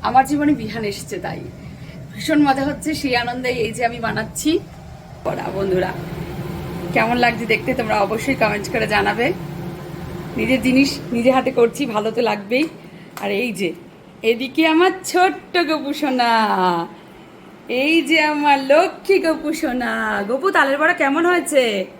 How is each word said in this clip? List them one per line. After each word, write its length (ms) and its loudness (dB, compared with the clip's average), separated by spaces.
আমার 240 4
জীবনে 260 2
বিহান 320 -4
এসেছে, 340 -6
তাই 220 -8
ভীষণ 280 2
মজা 220 4
হচ্ছে। 300 -2
সেই 220 -2
আনন্দে 320 -2
এই 240 -2
যে 120 -2
আমি 160 -2
বানাচ্ছি 580 -2
বড়া। 200 -4
বন্ধুরা, 380 0
কেমন 240 2
লাগছে 300 0
দেখতে 280 0
তোমরা 260 -2
অবশ্যই 340 0
কমেন্ট 380 -2
করে 140 -2
জানাবে। 460 0
নিজের 260 2
জিনিস 360 4
নিজে 180 4
হাতে 200 2
করছি, 360 2
ভালো 240 -2
তো 120 -2
লাগবেই। 460 0
আর 100 -4
এই 220 -2
যে, 200 -2
এদিকে 440 2
আমার 240 6
ছোট্ট 540 0
গপু 340 -2
সোনা, 400 0
এই 340 2
যে 180 4
আমার 380 4
লক্ষ্মী 600 4
গপু 340 0
সোনা। 760 -2
গপু, 220 0
তালের 280 2
বড়া 160 4
কেমন 320 2
হয়েছে? 580 2